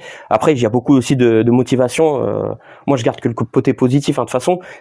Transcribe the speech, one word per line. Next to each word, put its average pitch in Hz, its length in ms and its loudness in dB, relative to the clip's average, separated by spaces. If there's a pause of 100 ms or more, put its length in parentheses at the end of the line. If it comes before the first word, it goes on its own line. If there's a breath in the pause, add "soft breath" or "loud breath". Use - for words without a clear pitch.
(300 loud breath)
Après, 135 220 2
il 127 100 0
y 120 40 2
a 110 40 0
beaucoup 127 280 2
aussi 131 180 0
de, 113 280 4
de 117 80 2
motivation. 127 720 0
Euh, 107 280 -4 (340 loud breath)
moi, 139 100 0
je 117 60 -6
garde 131 180 -4
que 131 80 -2
le 117 40 -4
côté 120 400 -2
positif, 139 460 0
hein. 120 40 -4
De - 20 -4
toute - 80 -8
façon, 180 260 0 (220 loud breath)